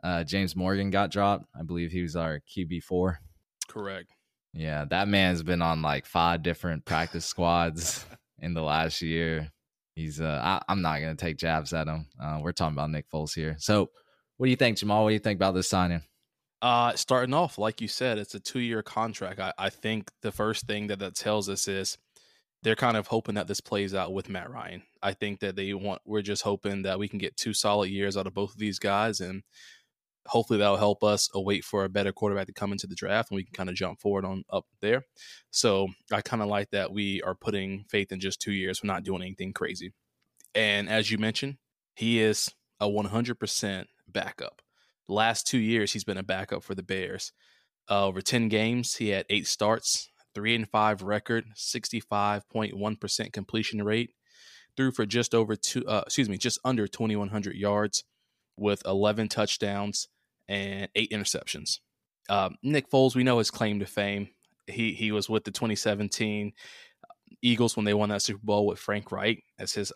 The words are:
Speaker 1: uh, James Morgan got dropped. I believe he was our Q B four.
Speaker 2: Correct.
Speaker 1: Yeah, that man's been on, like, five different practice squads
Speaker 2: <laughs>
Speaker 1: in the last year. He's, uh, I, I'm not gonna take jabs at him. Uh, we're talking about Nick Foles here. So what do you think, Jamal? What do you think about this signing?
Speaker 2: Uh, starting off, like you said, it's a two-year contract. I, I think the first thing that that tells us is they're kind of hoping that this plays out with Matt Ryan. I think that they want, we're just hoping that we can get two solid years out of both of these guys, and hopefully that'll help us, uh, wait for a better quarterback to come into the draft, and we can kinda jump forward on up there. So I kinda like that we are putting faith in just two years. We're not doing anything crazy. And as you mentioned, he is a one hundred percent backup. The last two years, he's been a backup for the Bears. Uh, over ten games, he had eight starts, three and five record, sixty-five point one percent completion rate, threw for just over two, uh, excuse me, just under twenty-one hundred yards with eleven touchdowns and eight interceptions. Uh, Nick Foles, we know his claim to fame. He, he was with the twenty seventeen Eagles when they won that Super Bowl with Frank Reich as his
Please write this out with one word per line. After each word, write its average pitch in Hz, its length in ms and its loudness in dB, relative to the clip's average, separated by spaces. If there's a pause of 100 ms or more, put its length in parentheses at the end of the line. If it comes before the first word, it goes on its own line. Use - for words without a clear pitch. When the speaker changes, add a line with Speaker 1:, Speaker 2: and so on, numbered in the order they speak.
Speaker 1:
uh, 85 220 0
James 95 300 0
Morgan 98 360 0
got 98 180 2
dropped. 101 360 2 (140)
I 80 40 -8
believe 85 280 -4
he 90 120 -2
was 80 120 -6
our 80 260 -2
Q 90 260 -6
B 85 120 -6
four. 90 400 0 (480)
Speaker 2:
Correct. 95 440 -10 (440)
Speaker 1:
Yeah, 76 360 -4
that 95 160 4
man's 92 340 6
been 85 220 2
on, 80 180 2
like, 73 240 0
five 85 380 2
different 82 420 -2
practice 82 400 -2
squads 85 800 0 (180)
Speaker 2:
<laughs> - 140 -20
Speaker 1:
in 85 160 -6
the 82 80 -2
last 78 400 0
year. 80 480 -2 (460)
He's, 78 260 -6
uh, 76 220 -2
I, 90 180 2 (100)
I'm 95 120 0
not 78 160 0
gonna 80 160 -4
take 80 220 -4
jabs 80 360 -2
at 78 140 -2
him. 78 180 -4 (160)
Uh, 76 180 -4
we're 82 120 -4
talking 78 240 0
about 76 160 -2
Nick 76 180 -6
Foles 78 240 -6
here. 78 240 -4
So 101 320 2 (480)
what 127 80 0
do 127 60 6
you 123 40 4
think, 120 220 4
Jamal? 104 240 4
What 107 80 6
do 107 40 6
you 107 60 4
think 101 200 0
about 95 160 4
this 92 120 0
signing? 87 360 2 (580)
Speaker 2:
Uh, 120 340 4
starting 127 380 2
off, 160 240 2
like 110 240 -2
you 107 60 -6
said, 117 320 0
it's 101 160 -10
a 101 40 -8
two-year 117 440 -4
contract. 104 560 -4
I, 95 180 -4
I 98 120 0
think 110 420 -4 (100)
the 107 100 -4
first 110 360 -2
thing 104 200 -4
that 98 120 -4
that 95 160 -8
tells 104 340 0
us 95 180 -2
is 95 300 -4 (640)
they're 110 140 4
kind 117 200 2
of 104 120 0
hoping 113 280 0
that 92 120 -2
this 101 120 -4
plays 101 360 -2
out 92 180 -2
with 95 160 -6
Matt 92 220 -8
Ryan. 92 320 -12 (180)
I 98 120 0
think 101 260 -4
that 98 160 -4
they 98 180 -4
want, 98 320 -6
we're 107 160 -2
just 98 220 -4
hoping 101 400 -2
that 95 160 -2
we 104 80 -2
can 104 100 -6
get 90 180 -6
two 107 200 -4
solid 104 340 2
years 98 260 -2
out 95 120 -2
of 87 80 -8
both 101 160 -2
of 107 80 -18
these 104 180 -2
guys, 104 420 2
and 95 220 -8 (840)
hopefully 113 320 4
that'll 101 200 6
help 104 260 4
us, 104 320 4
uh, 98 60 0
wait 101 240 0
for 98 180 0
a 95 60 0
better 98 240 0
quarterback 98 340 -2
to 98 60 -16
come 101 180 -4
into 101 160 -6
the 92 80 -8
draft, 104 340 0
and 101 60 -4
we 95 80 -2
can - 80 -16
kinda 92 220 -6
jump 92 260 -4
forward 98 240 0
on 95 260 -6
up 95 160 -2 (140)
there. 117 240 2 (480)
So 98 380 4 (240)
I 104 80 2
kinda 110 240 -2
like 101 240 0
that 95 240 -2
we 98 300 -2
are 92 120 -2
putting 98 540 -4
faith 101 240 0
in 92 80 -6
just 95 180 -4
two 101 140 -4
years. 92 280 -4
We're 104 60 -4
not 92 160 -2
doing 92 180 -4
anything 95 300 -8
crazy. 92 400 -6 (640)
And 104 320 2
as 107 240 2
you 110 60 0
mentioned, 113 400 -2 (400)
he 113 240 2
is 110 260 2 (320)
a 104 80 2
one 104 200 0
hundred 117 300 -2
percent 98 520 -4 (180)
backup. 92 540 -8 (480)
The 95 60 -4
last 110 300 2
two 131 120 2
years, 110 340 2
he's 104 140 -4
been 98 100 -4
a 95 80 -6
backup 95 400 -4
for 104 100 -8
the 95 100 -8
Bears. 95 500 -6 (560)
Uh, 101 180 4
over 95 140 -2
ten 117 260 2
games, 113 480 2
he 107 140 -2
had 95 200 0
eight 104 160 2
starts, - 640 0 (240)
three 110 220 0
and 110 140 -2
five 107 320 2
record, 104 540 -2
sixty-five 104 920 -2
point 107 300 -2
one 104 180 -2
percent - 380 -4
completion 107 500 -2
rate, 110 280 0 (640)
threw 135 160 2
for 110 120 0
just 117 300 2
over 110 220 4
two, - 280 -2
uh, 107 200 0
excuse 120 240 0
me, 95 80 -2
just 113 260 -2
under 120 240 2
twenty-one 104 400 -2
hundred 104 300 -4
yards 101 480 0 (500)
with 101 300 0
eleven 104 420 2
touchdowns 101 800 -2 (420)
and 98 460 -4
eight 110 160 0
interceptions. - 680 -4 (500)
Uh, 98 200 2 (120)
Nick 143 280 0
Foles, 131 260 6
we 127 80 4
know 127 140 6
his 110 120 4
claim 104 300 0
to 98 60 -2
fame. 101 440 -2 (380)
He, 110 260 0
he 110 180 0
was 104 160 0
with 110 160 2
the 104 80 -8
twenty 110 240 0
seventeen 104 800 -2 (880)
Eagles 120 340 4
when 107 80 0
they 104 100 4
won 104 140 4
that 101 140 0
Super 101 200 -2
Bowl 104 240 2
with - 140 -2
Frank 104 320 -4
Reich 104 320 -2 (160)
as - 140 -6
his 101 220 -4